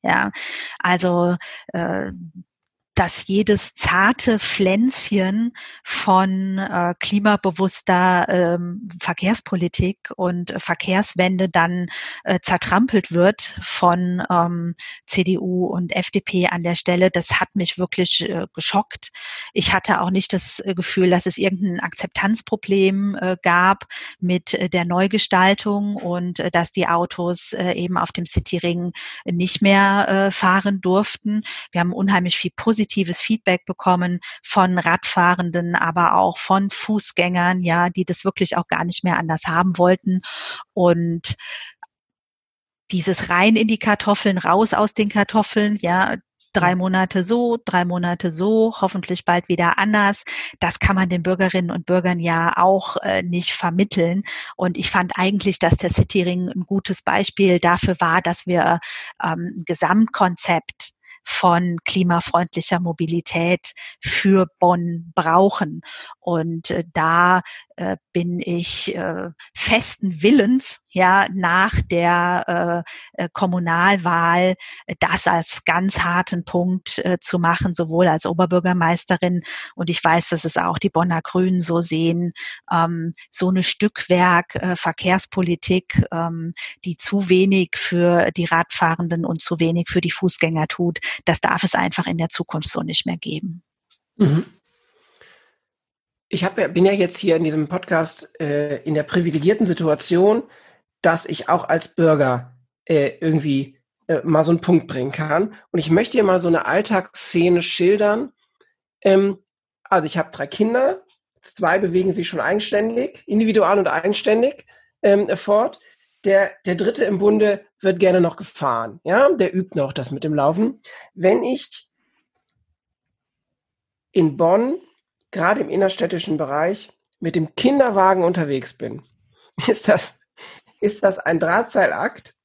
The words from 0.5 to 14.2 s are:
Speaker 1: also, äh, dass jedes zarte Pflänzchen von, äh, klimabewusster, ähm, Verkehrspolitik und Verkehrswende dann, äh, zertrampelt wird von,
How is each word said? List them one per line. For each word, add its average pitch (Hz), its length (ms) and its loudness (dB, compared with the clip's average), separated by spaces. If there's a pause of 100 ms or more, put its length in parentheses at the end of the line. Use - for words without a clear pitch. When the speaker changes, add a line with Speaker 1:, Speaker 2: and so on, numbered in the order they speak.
Speaker 1:
also, 175 560 2 (380)
äh, - 380 -4 (800)
dass - 320 -2
jedes 202 480 0
zarte 214 640 2
Pflänzchen 208 1160 0 (280)
von, 190 760 0
äh, 175 420 -2
klimabewusster, 190 1300 2
ähm, 175 600 -2 (120)
Verkehrspolitik 185 1160 -2
und 180 400 -4
Verkehrswende 185 920 0
dann, 175 400 0 (380)
äh, 185 160 0
zertrampelt 190 720 0
wird 180 480 2
von, 180 680 0